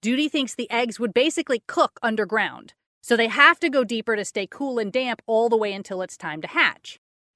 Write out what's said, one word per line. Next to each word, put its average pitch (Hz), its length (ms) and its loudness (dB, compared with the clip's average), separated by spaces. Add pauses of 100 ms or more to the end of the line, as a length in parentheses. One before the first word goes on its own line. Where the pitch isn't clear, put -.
Doody 262 280 0
thinks 269 260 -4
the 240 160 -8
eggs 233 280 -2
would 226 140 -4
basically 277 540 0
cook - 340 0
underground. 214 720 -2 (300)
So 240 120 2
they 226 120 4
have 285 320 6
to 339 100 0
go 262 140 2
deeper 220 320 -2
to 202 100 -2
stay 196 240 -6
cool 262 300 -6
and 208 120 -4
damp 247 360 -2
all 226 200 4
the 226 100 4
way 208 160 -2
until 196 280 -8
it's 185 160 -10
time 156 240 -8
to 170 60 -8
hatch. - 520 -2 (360)